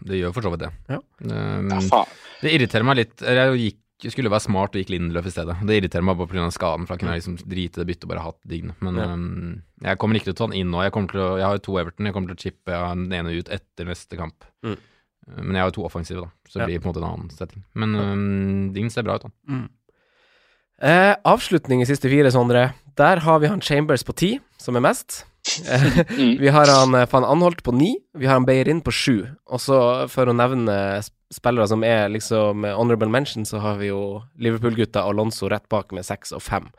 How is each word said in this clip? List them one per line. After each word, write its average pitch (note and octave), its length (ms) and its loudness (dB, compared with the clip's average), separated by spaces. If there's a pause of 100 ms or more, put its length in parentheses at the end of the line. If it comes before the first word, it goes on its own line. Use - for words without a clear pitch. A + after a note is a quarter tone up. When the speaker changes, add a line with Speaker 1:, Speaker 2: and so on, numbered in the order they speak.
Speaker 1:
det F#2+ 200 -4
gjør F2 160 -4
for A2 100 -4
så F2 60 -2
vidt E2 100 -6
det. - 60 -8 (200)
Speaker 2:
Ja. C3 120 -6 (260)
Speaker 1:
Ehm, G#2 460 -6
Speaker 3:
Ja, F#2+ 120 -2
faen. G2 280 2 (280)
Speaker 1:
det D#3 140 0
irriterer A#2 320 2
meg C3+ 140 2
litt. - 200 -4
Jeg B2+ 380 2
gikk, A2 220 -4 (340)
skulle B2 180 -2
være G#2+ 140 0
smart G2 300 0
og F#2+ 40 -2
gikk F#2 140 -6
Lindeløf E2+ 340 -4
i F2 60 -6
stedet. E2+ 220 -6 (100)
Det G#2+ 140 4
irriterer F2+ 260 0
meg F#2 100 2
bare F2 140 -6
på F#2+ 80 -6
grunn E2+ 80 0
av E2+ 80 -4
skaden, F2 320 -2
for F#2 80 -8
da F2 80 -10
kunne E2+ 160 -4
jeg E2+ 60 -8
liksom F2+ 120 -8 (140)
drite F2+ 320 -6
det F2 80 -4
byttet - 160 -10
og F2 80 -8
bare E2 100 -8
hatt E2 140 -12 (100)
Digne. E2+ 320 -10
Men, F#2 220 -4
Speaker 2:
Ja. F2+ 80 -4
Speaker 1:
ehm, F2 520 -8 (200)
jeg F#2+ 160 -2
kommer A2 180 0
ikke G2 140 -4
til F2+ 40 -8
å - 40 -10
ta A#2 80 0
han G2+ 100 -8
inn F2+ 140 -2
nå. F2 160 -2
Jeg G2 80 -2
kommer G2+ 160 -2
til G2 100 -6
å, F#2 160 0
jeg F#2+ 140 0
har G2+ 80 -2
jo - 80 -12
to F#2+ 160 -4
Everton. F2+ 240 -8
Jeg G2 80 -6
kommer F#2 160 -4
til F2+ 80 -12
å - 80 -20
chippe F2 320 -8 (160)
den F2+ 180 -6
ene E2+ 240 -4
ut F2 140 -8
etter - 400 -12
neste - 260 -12
kamp. E2+ 300 -12 (180)
Speaker 2:
Mm. G#2+ 140 -6 (640)
Speaker 1:
Men F2+ 120 -4
jeg F#2 80 0
har F#2 80 2
jo - 120 -8
to - 80 -6
offensive, F2 320 -10
da. E2+ 80 -14 (180)
Så - 100 -20
det - 40 -4
Speaker 2:
Ja. - 40 -2
Speaker 1:
blir E2+ 140 -4
på F2 80 -8
en E2+ 60 -4
måte E2+ 100 -6
en E2+ 80 -6
annen E2 180 -12
setting. F#2 320 -14 (120)
Men, A2 200 -2
Speaker 2:
Ja. G#2 80 -2
Speaker 1:
ehm, G2 720 -2
Digne G#2 180 -4
ser B2 120 -4
bra G2+ 140 -2
ut, - 60 -8
han. G#2+ 100 -16 (180)
Speaker 2:
Mm. B2+ 180 -6 (1120)
Eh, F#3 320 6 (100)
avslutning D3+ 580 2
i A#2+ 40 4
siste C3+ 240 0
fire, C#3 220 6
Sondre. B2 400 4 (240)
Der E3+ 240 6
har D#3 180 4
vi D3+ 80 4
han G3 140 0
Chambers D3 420 2
på - 140 -8
ti, A3 240 0 (180)
som B2 180 -6
er A#2+ 40 4
mest. - 440 0 (420)
Eh, C#3 440 4
Speaker 3:
Mm. A#3+ 300 2
Speaker 2:
vi C#3 80 4
har D3 180 8
han, C3 280 6
eh, B2 120 6
Van C3 180 4
Anholt E3+ 380 2
på B2 100 0
ni, D#3 260 2 (160)
vi C3 120 -4
har C3+ 80 4
han B2+ 120 4
Beirin C3 360 2
på B2 100 -2
sju. A2+ 360 0 (180)
Og B2 140 -6
så, C3 500 2
for B2+ 160 2
å A#2+ 80 2
nevne A2 680 0
sp-, - 100 -14 (200)
spillere A#2+ 360 0
som A2 160 0
er A2 240 4
liksom, G#2 560 0
eh, G2+ 100 -4
honorable A2 340 2
mention, A#2+ 360 -2
så G#2+ 160 -6
har G#2 180 -2
vi G2+ 100 -4
jo G2+ 340 -6 (160)
Liverpool-gutta A2+ 640 0
Alonso G#2 460 -2
rett G#2 200 -4
bak G2+ 240 -4
med F#2 120 -8
seks - 280 -10
og - 100 -12
fem, G2 260 -4 (100)